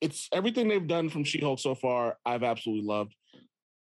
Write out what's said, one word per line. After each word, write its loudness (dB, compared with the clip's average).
it's -4
everything 2
they've 2
done 0
from -2
She-Hulk 0
so 0
far, 0
I've 0
absolutely 0
loved. -2